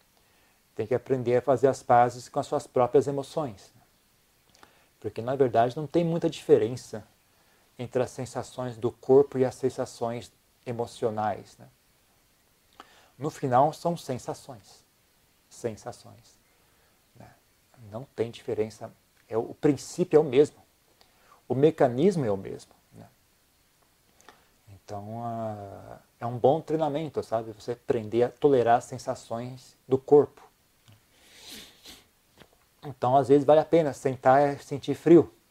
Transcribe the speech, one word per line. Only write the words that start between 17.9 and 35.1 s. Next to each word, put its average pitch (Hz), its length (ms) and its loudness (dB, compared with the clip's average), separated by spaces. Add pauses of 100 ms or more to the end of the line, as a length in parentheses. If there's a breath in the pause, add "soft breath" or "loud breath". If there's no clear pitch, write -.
Não 123 140 -12 (100)
tem 117 160 -4
diferença. 110 600 -8 (380)
É, 113 80 -4
o - 160 -4
princípio 151 640 0
é - 20 8
o 156 40 2
mesmo. 147 340 2 (880 soft breath)
O 127 60 -4
mecanismo 147 720 0
é 104 60 -2
o 98 60 -4
mesmo, - 360 -14 (200)
né? 110 140 -20 (1700 soft breath)
Então, 104 500 -14
ah, 110 760 -12 (200)
é 123 60 -10
um 120 120 -6
bom 139 220 2
treinamento, 151 640 -6
sabe? 113 300 -6
Você 120 220 -10
aprender 117 500 0
a 127 60 0
tolerar 123 500 4
as 120 60 -16
sensações 123 920 -10 (100)
do 131 100 2
corpo. - 440 4 (2500 loud breath)
Então, 127 320 -2
às 135 120 4
vezes, 139 180 4
vale 151 140 6
a 147 60 0
pena 156 280 2
sentar 135 600 2
e 131 40 -16
sentir 139 360 -8
frio. 160 360 6 (200)